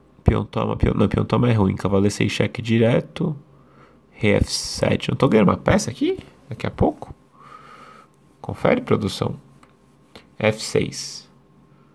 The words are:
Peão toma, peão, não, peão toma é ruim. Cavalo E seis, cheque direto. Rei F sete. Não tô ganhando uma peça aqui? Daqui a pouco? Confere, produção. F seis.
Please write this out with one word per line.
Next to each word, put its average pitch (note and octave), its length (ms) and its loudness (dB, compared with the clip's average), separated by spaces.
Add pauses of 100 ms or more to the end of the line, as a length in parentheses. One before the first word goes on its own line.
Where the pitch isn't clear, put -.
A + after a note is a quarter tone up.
(220)
Peão G#2+ 220 4
toma, A2 320 -4
peão, A#2 180 0
não, G2+ 140 2
peão - 160 0
toma A#2+ 260 0
é - 20 4
ruim. G2 240 2
Cavalo G2 300 0
E G2+ 40 2
seis, G#2+ 220 -2
cheque - 300 -4
direto. A#2+ 760 0 (760)
Rei G2+ 220 0
F - 160 2
sete. - 600 -2
Não B2 60 0
tô C3+ 120 2
ganhando F#3 200 6
uma - 80 2
peça - 340 2
aqui? F#4 280 -2 (300)
Daqui - 180 -8
a - 40 -2
pouco? - 440 -2 (1300)
Confere, G#3 400 0
produção. G#2+ 580 -2 (1000)
F G#2+ 240 0
seis. - 680 -4 (680)